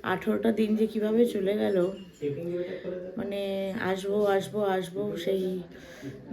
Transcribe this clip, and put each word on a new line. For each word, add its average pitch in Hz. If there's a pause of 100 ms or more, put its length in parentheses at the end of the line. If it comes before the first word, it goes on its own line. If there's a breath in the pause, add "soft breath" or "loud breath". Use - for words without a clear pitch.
আঠেরোটা 214
দিন 214
যে 214
কিভাবে 220
চলে 202
গেল। 196 (1300)
মানে, 196
আসবো, 196
আসবো, 196
আসবো 190
সেই 185 (720 loud breath)